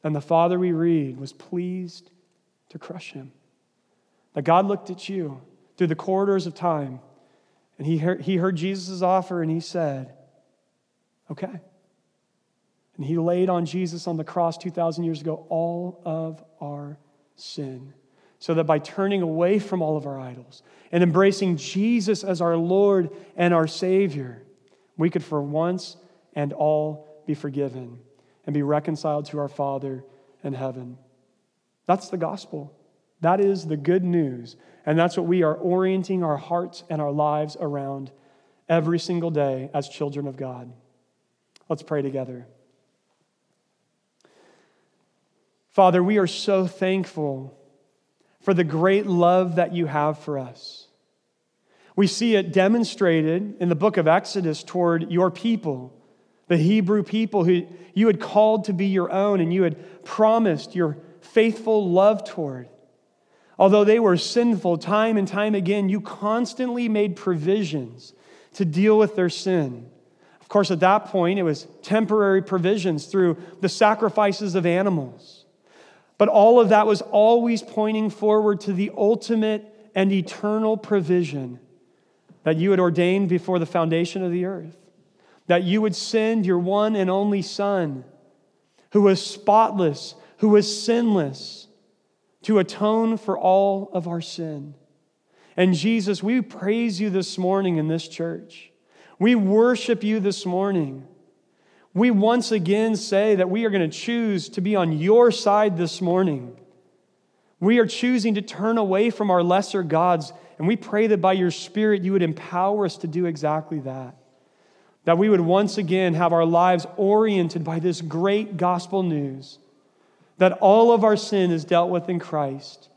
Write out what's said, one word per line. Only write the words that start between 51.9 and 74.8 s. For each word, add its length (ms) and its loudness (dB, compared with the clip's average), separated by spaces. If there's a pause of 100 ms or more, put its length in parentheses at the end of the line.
We 100 4
see 300 0
it 160 0
demonstrated 1080 2
in 120 0
the 40 2
book 220 0
of 100 2
Exodus 560 0
toward 480 -2
your 200 2
people, 640 -4 (540)
the 100 2
Hebrew 440 2
people 420 -2
who 220 2 (280)
you 120 2
had 140 2
called 440 2
to 100 -4
be 120 -2
your 240 0
own, 300 0
and 120 0
you 100 2
had 420 -4
promised 720 0
your 240 -2 (240)
faithful 680 0
love 340 4
toward. 460 -10 (880)
Although 280 6
they 160 6
were 160 4
sinful 640 0
time 380 0
and 120 0
time 260 -2
again, 340 0
you 120 -2
constantly 880 -4
made 260 0
provisions 960 -4 (420)
to 100 -2
deal 340 4
with 160 2
their 160 0
sin. 560 -4 (540)
Of 80 -20
course, 240 2
at 80 -2
that 260 4
point, 320 0
it 60 0
was 240 -2 (140)
temporary 600 2
provisions 640 -2
through 300 2 (240)
the 80 0
sacrifices 880 2
of 100 0
animals. 800 -2 (720)